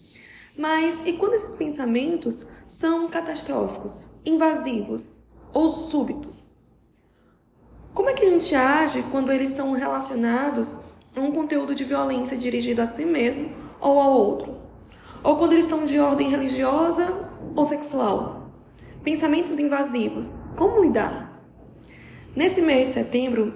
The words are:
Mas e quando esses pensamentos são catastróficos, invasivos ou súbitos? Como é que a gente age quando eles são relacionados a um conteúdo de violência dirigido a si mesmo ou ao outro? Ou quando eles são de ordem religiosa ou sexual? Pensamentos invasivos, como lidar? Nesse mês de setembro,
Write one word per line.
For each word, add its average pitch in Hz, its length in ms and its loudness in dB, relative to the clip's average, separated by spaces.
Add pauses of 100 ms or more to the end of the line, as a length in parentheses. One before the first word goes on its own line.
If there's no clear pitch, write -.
(580)
Mas 320 480 0
e 339 60 0
quando 403 220 0
esses - 200 -2
pensamentos 277 920 -2 (180)
são 330 420 0
catastróficos, 285 1080 -6 (100)
invasivos 262 1040 0 (240)
ou 320 160 4
súbitos? - 960 -6 (1300)
Como 523 160 2
é - 20 0
que - 120 2
a 381 60 8
gente 339 260 2
age 269 560 2
quando 269 180 0
eles 269 200 2
são 269 200 -4
relacionados 254 1080 -2 (360)
a 254 60 -6
um 277 100 0
conteúdo 294 460 -2
de 277 80 -4
violência 262 520 -2
dirigido 240 460 -2
a 233 60 0
si 294 160 -2
mesmo 285 480 0 (280)
ou 277 200 4
ao 277 120 6
outro? - 540 0 (580)
Ou 294 120 6
quando 320 160 4
eles 330 120 6
são 311 200 0
de 285 140 2
ordem 285 300 2
religiosa 294 1080 0 (200)
ou 294 80 4
sexual? 240 880 -2 (500)
Pensamentos 311 560 0
invasivos, 254 840 -2 (120)
como 440 240 4
lidar? 214 640 0 (920)
Nesse 349 260 2
mês 262 240 4
de 254 60 -4
setembro, 233 640 -2